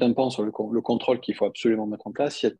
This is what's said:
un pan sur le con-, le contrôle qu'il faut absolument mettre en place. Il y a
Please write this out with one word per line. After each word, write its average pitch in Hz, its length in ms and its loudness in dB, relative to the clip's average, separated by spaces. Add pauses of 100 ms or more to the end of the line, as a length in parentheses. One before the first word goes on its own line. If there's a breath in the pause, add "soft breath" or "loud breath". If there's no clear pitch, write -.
un 120 100 4
pan 131 200 2
sur 110 120 -2
le 107 80 -2
con-, 110 200 -4
le 113 100 2
contrôle 120 400 0
qu'il - 140 -4
faut 104 100 2
absolument 110 400 0
mettre 104 220 -8
en 107 40 -10
place. 143 300 -2
Il 123 60 2
y - 20 4
a - 100 -4